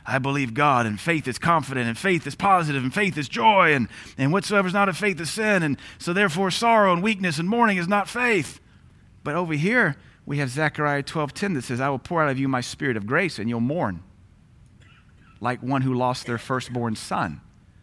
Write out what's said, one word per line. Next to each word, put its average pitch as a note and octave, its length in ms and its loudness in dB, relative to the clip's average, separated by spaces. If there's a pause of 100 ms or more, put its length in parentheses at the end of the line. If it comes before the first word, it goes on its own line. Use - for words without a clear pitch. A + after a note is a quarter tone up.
"I B2+ 120 -2
believe C3+ 340 -2
God, C3+ 320 4
and G#2 160 -2
faith E3 260 -2
is B2+ 120 -6
confident, C3+ 500 0
and A2+ 100 -4
faith F#3 280 0
is C#3 80 -8
positive, D#3+ 500 2
and B2+ 80 -2
faith G3 240 0
is D3 140 -6
joy, G3 440 6
and, A#2+ 140 0 (300)
and C3+ 120 2
whatsoever's F#3+ 440 0
not G3+ 160 2
of E3 60 -4
faith G3 240 -2
is D#3 100 -6
sin, G#3+ 320 0
and C#3+ 160 0 (200)
so - 140 -4
therefore F#3+ 380 2
sorrow G#3+ 420 4
and F3 100 2
weakness F#3+ 360 0
and E3+ 100 0
mourning A3 300 4
is E3+ 100 -4
not G3+ 200 2
faith." A#3 520 0 (640)
But D3 100 -4
over E3 200 -2
here, F3+ 420 2 (280)
we C#3+ 140 -4
have C#3 120 -2
Zechariah D3 520 -2
twelve D3 320 -4
ten G3 200 -2
that B2+ 80 -2
says, A#2+ 180 -4
"I C3+ 80 0
will C#3 100 -2
pour E3 240 -2
out D3 80 2
of C3 80 -2
you C3+ 80 0
my C3 140 0
spirit B2 360 -4
of G2+ 100 -6
grace, D#3 340 0
and G#2 80 -2
you'll A#2 120 -2
mourn A#2+ 420 -2 (1400)
like A#2+ 220 -4
one C3 200 0
who C3 100 0
lost B2 340 -2
their A#2+ 120 -4
firstborn B2 560 -4
son." G#2+ 460 -6 (420)